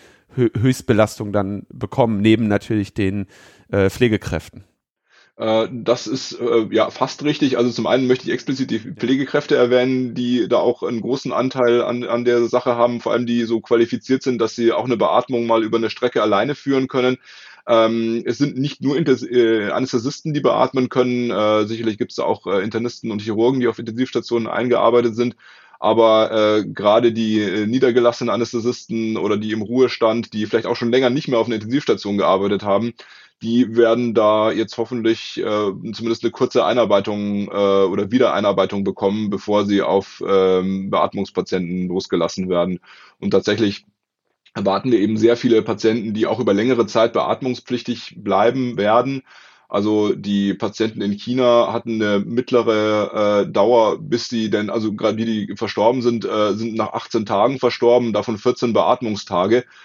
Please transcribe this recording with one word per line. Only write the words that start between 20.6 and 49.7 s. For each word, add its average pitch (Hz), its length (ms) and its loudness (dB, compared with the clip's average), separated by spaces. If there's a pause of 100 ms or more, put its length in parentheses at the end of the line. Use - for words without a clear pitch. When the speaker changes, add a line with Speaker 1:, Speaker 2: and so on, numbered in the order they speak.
Speaker 2:
können. 123 400 0
Äh, 107 340 2
sicherlich 110 320 -4
gibt's - 200 -6
da - 80 -4
auch, - 220 -2
äh, 98 160 0
Internisten 113 480 -6
und 104 120 -6
Chirurgen, 117 380 0
die 120 80 2
auf 113 100 -4
Intensivstationen 117 680 -4
eingearbeitet 117 680 2
sind. 120 220 -2 (420)
Aber, 110 540 4 (260)
äh, 101 80 -2
gerade 110 480 2
die, 110 260 0
äh, 104 260 -2
niedergelassenen 120 680 2
Anästhesisten 113 840 -4
oder 104 220 0
die 107 140 -6
im 107 100 -4
Ruhestand, 117 720 0
die 107 100 -2
vielleicht 110 220 -2
auch 95 100 -2
schon 117 140 -4
länger 127 180 2
nicht 135 200 -2
mehr 127 100 2
auf 113 80 2
einer 117 80 -4
Intensivstation 107 640 -2
gearbeitet 98 440 2
haben, 104 300 0 (500)
die 113 320 0
werden 117 380 4
da 107 400 2
jetzt 104 240 -4
hoffentlich, 113 600 -4
äh, 104 340 -2 (220)
zumindest 113 280 -4
eine 117 80 -2
kurze - 360 0
Einarbeitung, 104 840 0
äh, 98 360 2
oder 98 260 -2
Wiedereinarbeitung 101 760 2
bekommen, 101 460 -2
bevor 104 340 0
sie 101 160 2
auf, 92 480 -2
ähm, 95 600 2
Beatmungspatienten 92 1000 -2
losgelassen 90 600 -4
werden. 87 300 0 (380)
Und 101 120 -4
tatsächlich 101 560 0 (680)
erwarten 98 400 -2
wir 110 60 4
eben 107 180 0
sehr 113 220 4
viele 113 240 2
Patienten, 110 500 -2
die 107 140 0
auch - 120 -2
über 110 140 0
längere 113 340 2
Zeit 113 280 0
beatmungspflichtig 120 1040 -4
bleiben 113 580 2
werden. 123 460 2 (480)